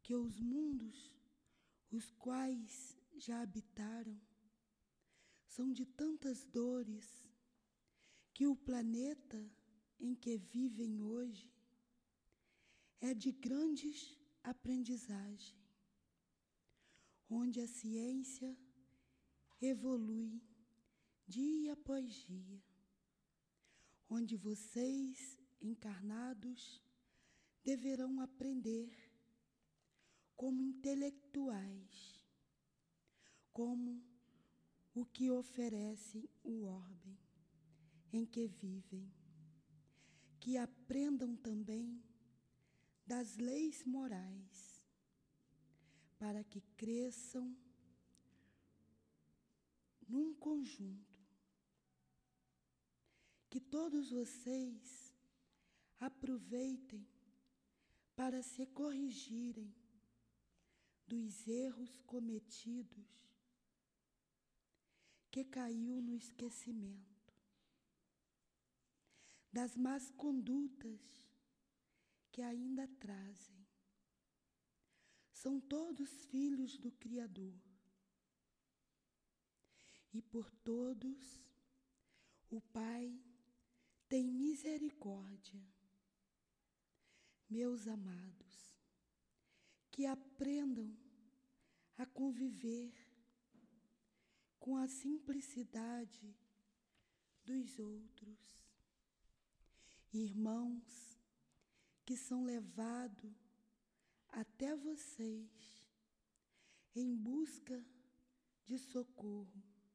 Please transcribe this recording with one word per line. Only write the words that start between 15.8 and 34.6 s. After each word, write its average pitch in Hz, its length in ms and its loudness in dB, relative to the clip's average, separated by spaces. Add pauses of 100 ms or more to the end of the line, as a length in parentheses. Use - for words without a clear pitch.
onde 240 320 2
a 233 60 0
ciência 254 880 -2 (1040)
evolui 226 800 2 (840)
dia 294 460 4
após 269 400 0
dia, 185 500 -10 (1500)
onde 226 280 2
vocês, 262 1000 0 (220)
encarnados, 220 1200 -4 (840)
deverão 262 560 2
aprender 254 680 0 (1500)
como 262 260 2
intelectuais, 269 1600 0 (1300)
como 240 480 0 (960)